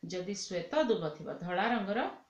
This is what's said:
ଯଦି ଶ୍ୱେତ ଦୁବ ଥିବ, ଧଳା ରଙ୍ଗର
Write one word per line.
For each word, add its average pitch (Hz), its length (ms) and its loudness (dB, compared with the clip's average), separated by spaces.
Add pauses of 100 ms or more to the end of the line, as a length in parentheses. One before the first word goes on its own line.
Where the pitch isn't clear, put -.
ଯଦି 180 300 -4
ଶ୍ୱେତ 175 380 -4 (100)
ଦୁବ 214 260 4
ଥିବ, 151 260 -6
ଧଳା 180 340 0
ରଙ୍ଗର 208 320 2 (300)